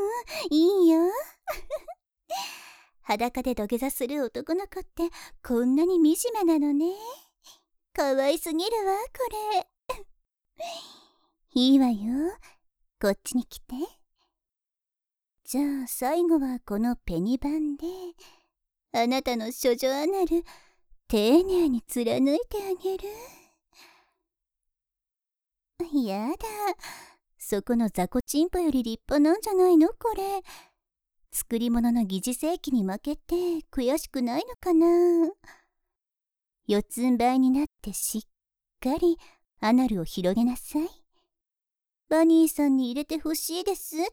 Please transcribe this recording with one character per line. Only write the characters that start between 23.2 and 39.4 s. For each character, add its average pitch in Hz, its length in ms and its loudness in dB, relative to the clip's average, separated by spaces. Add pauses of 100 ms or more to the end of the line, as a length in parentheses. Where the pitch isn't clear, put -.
や 208 280 -4
だ。 381 80 -6 (1000)
そ 202 240 -4
こ 240 140 -2
の 226 140 0
雑 180 200 -4
魚 247 120 -2
チ 294 200 0
ン 359 60 2
ポ 370 100 -4
よ 339 120 0
り 254 120 0
立 226 240 -8
派 294 140 2
な 311 160 6
ん 440 60 -6
じ 440 80 -4
ゃ 392 40 -2
な 370 140 6
い 349 80 8
の、 320 140 8
こ 440 260 -4
れ。 392 260 -4 (880)
作 - 280 -4
り 240 100 -2
物 233 240 2
の 240 120 2
疑 190 200 -4
似 247 100 -4
生 330 240 -4
器 - 140 -6
に 226 120 2
負 196 160 -4
け 294 160 -6
て - 180 -8 (360)
悔 262 280 0
し - 100 -10
く 262 140 -4
な 240 160 -2
い 440 80 -6
の 494 100 -14
か 359 160 -2
な。 330 140 6 (1800)
四 208 180 0
つ - 180 -8
ん 254 140 2
這 240 180 2
い 262 40 2
に 262 120 4
な 277 140 2
っ - 20 -6 (160)
て 202 100 -10
し - 260 -6
っ - 40 -10 (580)
か 269 160 -2
り 339 220 2 (420)